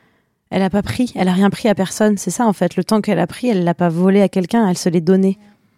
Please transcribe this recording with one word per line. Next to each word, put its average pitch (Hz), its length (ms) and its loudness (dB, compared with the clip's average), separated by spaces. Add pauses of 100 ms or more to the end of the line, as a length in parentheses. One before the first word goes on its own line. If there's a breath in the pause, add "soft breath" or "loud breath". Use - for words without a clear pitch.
(500)
elle 185 120 -2
a 190 80 0
pas 196 140 0
pris, - 320 -4
elle 185 120 0
a 185 60 2
rien 196 160 2
pris - 180 -2
à 202 80 2
personne. 202 420 0
C'est - 140 -6
ça, 240 140 -2
en 208 80 2
fait. - 220 -2
Le 185 80 0
temps 214 180 0
qu'elle 190 180 -2
a 170 80 0
pris, - 220 -8
elle 185 140 0
l'a 170 100 0
pas 175 160 0
volé 190 320 2
à 185 80 2
quelqu'un, 196 400 0
elle 175 80 0
se - 120 -2
l'est 170 120 0
donné. 190 360 2 (400 soft breath)